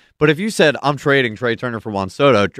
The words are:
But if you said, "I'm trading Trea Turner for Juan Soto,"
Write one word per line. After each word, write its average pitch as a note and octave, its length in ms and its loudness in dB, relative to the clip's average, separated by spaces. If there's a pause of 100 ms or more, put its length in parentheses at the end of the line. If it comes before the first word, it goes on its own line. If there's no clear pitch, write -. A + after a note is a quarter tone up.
(180)
But D3+ 120 2
if D3+ 100 0
you A3 100 -4
said, D3+ 320 2
"I'm C#3+ 140 0
trading C3 400 0
Trea A#2 220 -4
Turner A#2 240 -8
for A2+ 100 -12
Juan G2 180 -4
Soto," A2+ 380 2 (120)